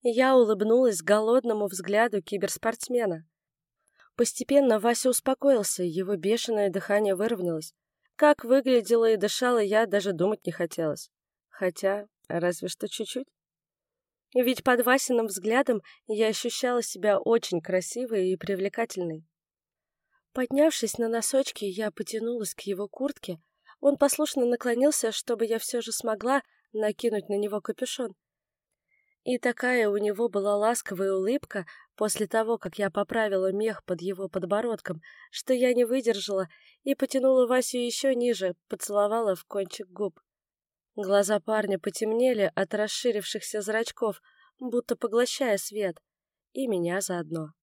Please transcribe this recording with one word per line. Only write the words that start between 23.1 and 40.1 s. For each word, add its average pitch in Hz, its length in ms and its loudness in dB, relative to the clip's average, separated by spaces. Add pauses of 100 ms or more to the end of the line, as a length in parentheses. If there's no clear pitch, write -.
Он 277 180 2
послушно 277 480 0
наклонился, 240 680 0
чтобы 226 340 -4
я 226 120 -2
все 233 240 -4
же 226 100 -10
смогла 226 520 -2 (280)
накинуть 214 580 -2
на 202 80 0
него 208 240 -2
капюшон. 233 540 -8 (1080)
И 247 140 -2
такая 240 520 0
у 202 80 0
него 208 320 0
была 202 260 0
ласковая 202 580 0
улыбка 190 520 -2 (300)
после 214 320 -2
того, 220 300 0
как - 200 -10
я 196 120 -2
поправила 202 600 -2
мех 214 320 -4
под 180 180 -6
его 185 280 -6
подбородком, 190 720 -4 (300)
что - 220 -2
я 247 200 4
не 240 100 4
выдержала 214 640 -2 (360)
и 277 120 0
потянула 262 520 2
Васю 247 300 0
еще 247 360 0
ниже, 220 420 0 (120)
поцеловала 208 680 0
в - 100 -20
кончик 196 440 -6
губ. 185 300 -6 (760)